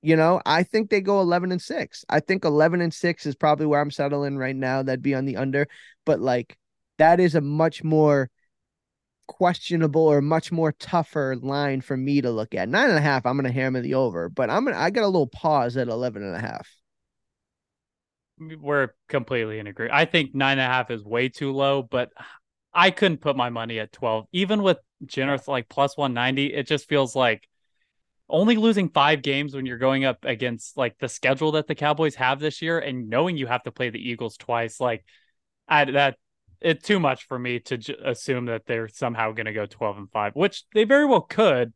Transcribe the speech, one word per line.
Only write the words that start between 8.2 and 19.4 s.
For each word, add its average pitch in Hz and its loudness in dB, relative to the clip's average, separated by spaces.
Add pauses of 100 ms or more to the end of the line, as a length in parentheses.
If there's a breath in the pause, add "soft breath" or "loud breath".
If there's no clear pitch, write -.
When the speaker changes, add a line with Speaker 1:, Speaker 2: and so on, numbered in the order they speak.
Speaker 1:
questionable 165 0
or 147 6
much 160 0
more 165 0
tougher 147 -4
line 135 -4
for 135 -6
me 139 0
to 120 0
look 110 -4
at. 92 -2
Nine 226 2
and 175 4
a 147 2
half, 143 0
I'm 127 0
gonna 135 -2
hammer 131 -2
the 131 -4
over, 87 -2
but 110 -2
I'm 160 0
gonna, - -2
I 156 0
got 220 -2
a 202 2
little 175 2
pause 123 0
at 123 -2
eleven 113 -4
and 95 -6
a 92 -6
half. - -10 (1700)
Speaker 2:
We're 147 -2 (200)
completely 113 -2